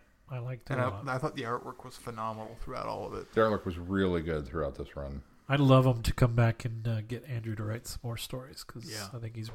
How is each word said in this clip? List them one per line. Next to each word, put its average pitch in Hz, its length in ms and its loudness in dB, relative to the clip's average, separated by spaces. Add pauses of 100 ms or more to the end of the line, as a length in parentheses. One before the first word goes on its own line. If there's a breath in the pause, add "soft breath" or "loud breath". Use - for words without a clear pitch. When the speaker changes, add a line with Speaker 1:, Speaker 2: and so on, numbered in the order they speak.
(300)
Speaker 1:
I 127 100 -8
liked 123 300 -10
it 135 40 -6
Speaker 2:
And 127 80 0
Speaker 1:
a 123 40 2
Speaker 2:
I, - 40 2
Speaker 1:
lot. 101 180 -6
Speaker 2:
I 131 100 -2
thought 151 180 -4
the 139 80 -4
artwork 120 400 -6
was 127 140 -16
phenomenal 110 680 -8
throughout 117 240 -6
all 101 200 -4
of 101 60 -8
it. 95 200 -8
Speaker 3:
The 113 80 6
artwork 107 240 4
was 90 120 -2
really 90 440 2
good 78 260 0
throughout 71 280 -2
this - 200 -10
run. 69 260 -8 (260)
Speaker 1:
I'd 139 120 2
love 131 260 10
him 120 160 4
to - 120 2
come 120 200 6
back 117 320 4
and, 113 220 -4
uh, 110 140 0
get 113 280 -8
Andrew 110 260 -4
to 110 80 -4
write 110 240 -6
some - 160 -8
more 117 140 -6
stories, - 460 -10
'cause - 280 -14
Speaker 2:
Yeah. 107 220 -6
Speaker 1:
I 120 60 -8
think 113 160 -8
he's 113 180 -8